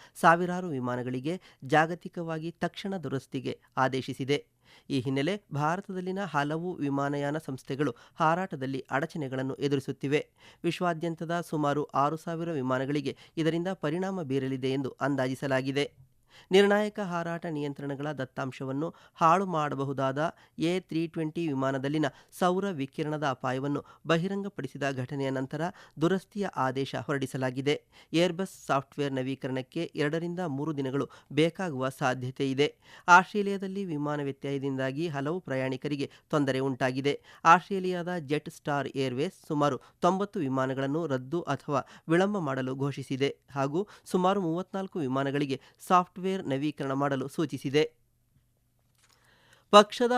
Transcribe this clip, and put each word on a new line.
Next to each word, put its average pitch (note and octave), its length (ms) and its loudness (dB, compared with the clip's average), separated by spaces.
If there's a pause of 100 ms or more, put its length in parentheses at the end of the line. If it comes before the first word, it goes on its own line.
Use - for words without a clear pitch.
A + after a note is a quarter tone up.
(200)
ಸಾವಿರಾರು F3+ 480 4
ವಿಮಾನಗಳಿಗೆ B2+ 720 -4 (240)
ಜಾಗತಿಕವಾಗಿ D#3+ 840 0
ತಕ್ಷಣ G3 460 -6
ದುರಸ್ತಿಗೆ C3+ 640 -6 (160)
ಆದೇಶಿಸಿದೆ. C3 680 0 (440)
ಈ C#3 100 0
ಹಿನ್ನೆಲೆ C#3 420 0 (120)
ಭಾರತದಲ್ಲಿನ F#3 680 -4
ಹಲವು D#3+ 500 -2
ವಿಮಾನಯಾನ C#3+ 640 -2
ಸಂಸ್ಥೆಗಳು C#3 560 -4 (260)
ಹಾರಾಟದಲ್ಲಿ D#3 680 -2
ಅಡಚಣೆಗಳನ್ನು C3+ 640 -2
ಎದುರಿಸುತ್ತಿವೆ. C#3 760 -2 (340)
ವಿಶ್ವಾದ್ಯಂತದ E3+ 760 -2
ಸುಮಾರು D3 440 0
ಆರು C#3+ 320 2
ಸಾವಿರ E3+ 360 -6
ವಿಮಾನಗಳಿಗೆ C3+ 640 -2 (200)
ಇದರಿಂದ E3 320 0
ಪರಿಣಾಮ F#3 540 -4
ಬೀರಲಿದೆ C3 500 -2
ಎಂದು C3+ 280 -4
ಅಂದಾಜಿಸಲಾಗಿದೆ. C3 1120 -2 (380)
ನಿರ್ಣಾಯಕ G3+ 500 6
ಹಾರಾಟ E3+ 460 -4
ನಿಯಂತ್ರಣಗಳ C#3+ 680 -4
ದತ್ತಾಂಶವನ್ನು C3+ 840 -6 (200)
ಹಾಳು F3 320 6
ಮಾಡಬಹುದಾದ C#3 880 -2 (240)
ಎ F3 220 0
ತ್ರೀ E3 260 -2
ಟ್ವೆಂಟಿ D#3+ 420 -4
ವಿಮಾನದಲ್ಲಿನ C3+ 560 0 (340)
ಸೌರ F#3+ 320 2
ವಿಕಿರಣದ D3+ 560 -4
ಅಪಾಯವನ್ನು C3+ 580 -2 (220)
ಬಹಿರಂಗಪಡಿಸಿದ E3+ 760 -2 (100)
ಘಟನೆಯ C3+ 380 -4
ನಂತರ C3+ 320 -4 (380)
ದುರಸ್ತಿಯ F#3 560 0
ಆದೇಶ C3 380 0
ಹೊರಡಿಸಲಾಗಿದೆ. C3+ 880 -2 (280)
ಏರ್‌ಬಸ್ F3 540 0
ಸಾಫ್ಟ್‌ವೇರ್ C#3 460 -2
ನವೀಕರಣಕ್ಕೆ C3 840 -4
ಎರಡರಿಂದ E3 460 -2
ಮೂರು D3 360 -4
ದಿನಗಳು C#3 320 -2 (240)
ಬೇಕಾಗುವ D3 560 0
ಸಾಧ್ಯತೆ C3 600 -2
ಇದೆ. C#3 260 2 (320)
ಆಸ್ಟ್ರೇಲಿಯಾದಲ್ಲಿ G3 760 6
ವಿಮಾನ D3 380 -2
ವ್ಯತ್ಯಯದಿಂದಾಗಿ C#3 840 -2
ಹಲವು D3 320 -4
ಪ್ರಯಾಣಿಕರಿಗೆ C3 720 -2 (200)
ತೊಂದರೆ C3+ 280 2
ಉಂಟಾಗಿದೆ. C3+ 640 0 (220)
ಆಸ್ಟ್ರೇಲಿಯಾದ F3+ 640 4 (100)
ಜೆಟ್ D3+ 320 -2
ಸ್ಟಾರ್ C#3+ 460 -2
ಏರ್‌ವೇಸ್ C3+ 520 -2
ಸುಮಾರು D3 320 2 (200)
ತೊಂಬತ್ತು F#3+ 400 2
ವಿಮಾನಗಳನ್ನು C3+ 680 0
ರದ್ದು C3+ 360 -2
ಅಥವಾ C#3 400 -2 (260)
ವಿಳಂಬ G3 300 4
ಮಾಡಲು C3+ 380 -2
ಘೋಷಿಸಿದೆ C3+ 600 -2 (140)
ಹಾಗೂ C#3+ 380 -2 (160)
ಸುಮಾರು F#3+ 360 2
ಮೂವತ್ನಾಲ್ಕು F#3 580 -4
ವಿಮಾನಗಳಿಗೆ C3+ 600 0 (260)
ಸಾಫ್ಟ್‌ವೇರ್ F#3 460 2 (100)
ನವೀಕರಣ C#3 500 -2
ಮಾಡಲು C#3 360 0
ಸೂಚಿಸಿದೆ. D3 640 0 (1800)
ಪಕ್ಷದ A#3 480 8